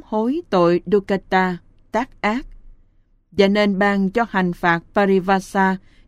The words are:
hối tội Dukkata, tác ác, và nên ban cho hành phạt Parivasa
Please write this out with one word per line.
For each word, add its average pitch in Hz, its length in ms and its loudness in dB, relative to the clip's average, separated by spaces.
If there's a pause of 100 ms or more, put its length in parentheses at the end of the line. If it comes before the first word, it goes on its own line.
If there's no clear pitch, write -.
hối 240 440 -4
tội 175 360 2
Dukkata, 185 720 -2 (340)
tác 233 300 -6
ác, 220 240 -4 (840)
và 196 160 2
nên 202 320 2
ban 202 300 2
cho 233 200 -2
hành 180 240 -2
phạt 170 260 0 (140)
Parivasa 190 840 0 (300)